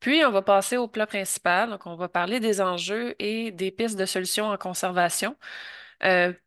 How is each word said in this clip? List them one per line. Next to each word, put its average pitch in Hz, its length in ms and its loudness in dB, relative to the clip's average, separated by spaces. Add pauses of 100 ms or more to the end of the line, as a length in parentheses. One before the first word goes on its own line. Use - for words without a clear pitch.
Puis, 302 240 4
on 247 80 4
va 196 100 2
passer 202 340 4
au 240 120 0
plat 214 180 -4
principal. 196 640 0
Donc, 202 160 -10
on 170 100 -12
va 175 120 -6
parler 185 320 0
des 214 200 2
enjeux 190 600 -2
et 220 320 -4
des 185 180 -4
pistes 220 280 -4
de 190 80 0
solutions 190 400 -2
en 202 100 -2
conservation, 180 800 -2 (680)
euh, 180 280 4 (140)